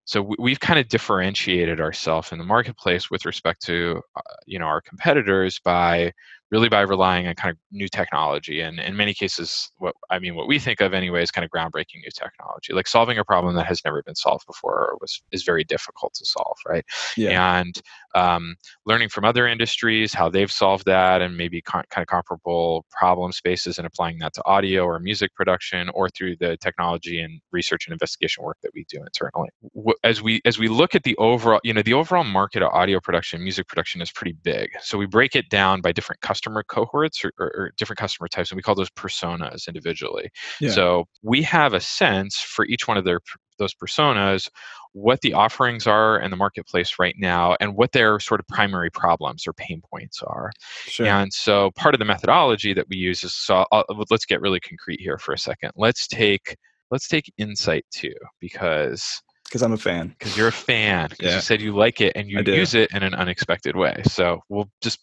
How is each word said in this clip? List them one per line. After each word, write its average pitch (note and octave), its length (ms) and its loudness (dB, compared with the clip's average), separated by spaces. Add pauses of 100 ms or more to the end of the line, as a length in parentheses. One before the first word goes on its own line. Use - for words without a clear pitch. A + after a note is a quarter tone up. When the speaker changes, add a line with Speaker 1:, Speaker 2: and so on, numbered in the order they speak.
Speaker 1:
so G#2 180 -2
we, G2+ 160 -6
we've B2 220 0
kinda D#3 240 4
differentiated F2+ 960 0
ourself D#2+ 520 -2
in E2 60 -10
the E2+ 60 -10
marketplace G#2 640 0
with F#2+ 140 -4
respect F2 420 -4
to, E2+ 360 -2 (140)
uh, - 40 -10 (260)
you F#2+ 120 -10
know, E2 80 -4
our D#2 160 0
competitors G2 800 0
by, F2 480 2 (380)
really A2+ 180 4
by G#2 140 6
relying F#2 440 2
on E2+ 80 -4
kind F#2 160 -4
of E2 60 -6 (140)
new G2 180 -8
technology. D2+ 720 -2
And E2 180 -8
in F#2 160 -6
many G#2 200 0
cases, - 640 -6
what, F#3 160 -4 (160)
I F#3 80 0
mean, F3+ 160 -8
what E3 120 -6
we C#3+ 120 2
think A2+ 240 0
of F#2+ 100 2
anyway F2+ 300 0
is E2+ 80 -2
kind E2+ 160 -2
of - 40 -10
groundbreaking E2 520 -6
new - 120 -16
technology, - 600 -12
like F#2 120 0
solving A#2 300 4
a G#2 80 0
problem F2+ 300 2
that E2+ 100 0
has F2 220 -2
never D2+ 160 -2
been - 120 -12
solved - 320 -2
before - 280 -6
or - 260 -2
was, - 220 -10 (100)
is - 120 -6
very E2 200 0
difficult - 480 -6
to - 140 -10
solve, - 320 -4 (100)
right? E2 160 -2 (320)
Speaker 2:
Yeah. F#2 440 2
Speaker 1:
And, F2 120 -4 (420)
um, F2 420 2 (280)
learning A2+ 240 2
from G#2+ 160 -4
other A#2+ 220 4
industries, A2+ 640 0
how E2+ 160 2
they've F#2+ 240 2
solved F#2+ 320 2
that, F#2 380 6
and F2+ 160 -4
maybe E2+ 240 -4
con-, - 260 -4
kind F2+ 140 -4
of - 60 -8
comparable E2+ 840 -2
problem F2+ 420 2
spaces F2+ 460 -4
and E2+ 80 -6
applying E2+ 320 -6
that D#2+ 160 -8
to - 100 -10
audio F#2+ 400 2
or E2+ 140 -2
music G2 360 -4
production F2+ 600 -2
or F#2 160 -2
through F2+ 260 -8
the E2+ 220 -2
technology E2+ 640 -4
and D#2+ 180 -12 (100)
research E2+ 360 -4
and E2 80 -10
investigation - 500 -6
work - 180 -10
that - 120 -12
we - 160 -14
do D2 120 -12
internally. - 460 -8 (260)
W-, A2 200 -2 (100)
as A2+ 160 2
we, A2+ 240 -2
as A2+ 140 2
we A2 100 2
look B2+ 260 2
at E3+ 100 2
the B2 120 -2
overall, A2+ 480 4
you A2+ 80 -2
know, G#2+ 80 2
the A2 140 4
overall D#3+ 300 2
market G2 380 0
of - 120 2
audio F#2 260 4
production, E2+ 420 -2
music F#2 260 -6
production E2+ 340 -4
is E2+ 100 -10
pretty E2+ 300 -8
big. A1+ 260 -2 (140)
So - 160 -6
we G2+ 80 -2
break A2 280 2
it C3 140 0
down F#2+ 320 4
by F2 120 2
different - 280 -6
customer - 220 -4 (220)
cohorts - 600 -2
or, F2+ 140 -4
or, F2 80 -4 (100)
or F#2+ 220 -6
different - 200 -6
customer F#2 300 -6
types, F2+ 220 -4
and F2+ 60 -8
we F#2 60 -8
call G#2 120 2
those F#2+ 160 -2
personas - 800 -8
individually. E2 600 -6 (320)
Speaker 2:
Yeah. C#3+ 100 0
Speaker 1:
So F2+ 340 4 (180)
we A#2+ 200 2
have D3+ 300 4
a F#2 80 2
sense G2+ 600 0
for - 260 -2
each - 220 -2
one A2 100 2
of F#2 60 0
their F2+ 160 2
p-, - 60 -20 (360)
those G2 200 -4
personas, G2+ 640 2 (440)
what A2 300 2
the B2+ 100 2
offerings A2+ 540 2
are A2 380 6
in F#2+ 60 -4
the F#2 60 -6
marketplace F2+ 640 -2
right F2+ 200 2
now F2 260 2 (160)
and G#2 180 -2
what B2 140 4
their A2+ 200 6 (160)
sort G#2 140 0
of - 40 -14 (120)
primary F#2+ 320 2
problems D#2+ 560 0
or E2 60 -6 (140)
pain E2 140 -8 (100)
points - 300 -14 (160)
are. G#2+ 140 -8 (440)
Speaker 2:
Sure. A#2 120 0
Speaker 1:
And G2+ 260 4
so G2+ 380 4 (120)
part D3 120 6
of B2+ 40 6
the G#2+ 160 2
methodology A2+ 600 4
that F#2 160 -2
we G2 60 -6 (140)
use F2+ 140 -4
is, F2 80 -8
so - 220 0 (180)
I'll, G#2+ 120 6 (260)
let's A2 160 2
get - 140 0
really F#2+ 200 0
concrete - 400 -12
here D#2+ 240 -6
for C#2 80 -4
a C2+ 60 -6
second. - 380 -8
Let's A2 300 0
take, G#2 500 0 (340)
let's B2+ 240 -6
take D3+ 240 -2
Insight G2+ 480 -2 (140)
Two B1+ 180 -8 (280)
because D2+ 760 -2 (280)
Speaker 2:
'Cause A#2+ 160 -2
I'm A2+ 80 2
a G#2+ 160 -4
fan. F2 280 -4
Speaker 1:
'cause G#2+ 200 -8
you're A2+ 100 6
a - 120 -4 (100)
fan, G2+ 400 2
'cause - 100 -18
you F2+ 60 -2
Speaker 2:
Yeah. F2+ 140 0
Speaker 1:
said G#2+ 200 2
you G#2+ 120 -4 (120)
like A#2+ 160 2
it G2+ 160 4
and G2+ 140 -6
you G2 80 -2
Speaker 2:
I G2+ 40 2
do. F#2+ 120 2
Speaker 1:
use - 180 2 (100)
it - 140 2
in G2+ 60 -2
an F#2+ 100 0
unexpected F2+ 640 -2
way. F2+ 300 2
So F2 420 2
we'll G2+ 220 -4 (100)
just, - 220 -6